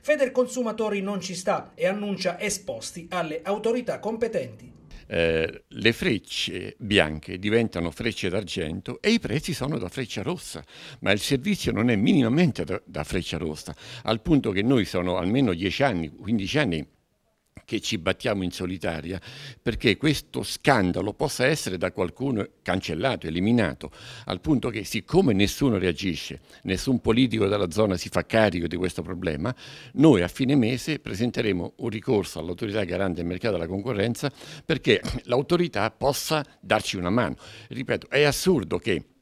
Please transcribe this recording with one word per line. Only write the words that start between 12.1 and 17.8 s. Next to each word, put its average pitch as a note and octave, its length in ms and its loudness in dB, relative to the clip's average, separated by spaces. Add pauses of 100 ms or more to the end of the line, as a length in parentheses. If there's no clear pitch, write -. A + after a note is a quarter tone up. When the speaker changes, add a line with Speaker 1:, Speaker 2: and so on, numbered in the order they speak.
Speaker 2:
da, F#2+ 180 -6
da D2+ 220 -6
freccia F2 320 -4
rossa, D#2 360 -6 (300)
al A2+ 180 0
punto C3+ 300 4
che G2 120 0
noi B2 200 4
sono F2+ 320 0
almeno G2+ 380 2
dieci F2+ 280 0
anni, F2 280 0
quindici G2 480 -4
anni E2+ 280 0 (840)
che G#2 140 -4